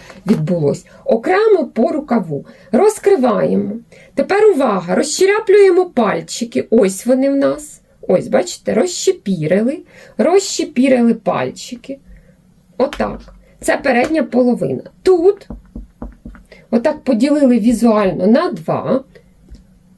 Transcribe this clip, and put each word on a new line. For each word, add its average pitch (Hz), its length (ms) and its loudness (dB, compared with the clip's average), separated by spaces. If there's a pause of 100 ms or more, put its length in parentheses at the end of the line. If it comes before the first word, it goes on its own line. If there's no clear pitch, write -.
(280)
відбулось. 160 580 -2 (200)
Окремо 370 680 2
по 285 180 0
рукаву. 202 540 -4 (260)
Розкриваємо. 226 1000 0 (420)
Тепер 381 320 2
увага, 214 500 2
розщеряплюємо 392 880 2
пальчики. 220 840 -4
Ось 196 360 0
вони 262 240 0
в 277 60 0
нас. 277 460 -4 (200)
Ось, 180 260 -2
бачите, - 460 -4
розщепірили. 214 1040 -2 (380)
Розщепірили 262 960 2
пальчики. 175 840 -8 (800)
Отак. 214 420 -4 (420)
Це - 160 -2
передня 262 460 0
половина. 220 600 -2 (200)
Тут 370 440 2 (1200)
отак 302 280 0
поділили 262 600 2
візуально 208 680 2
на 302 240 2
два. 170 520 -4 (960)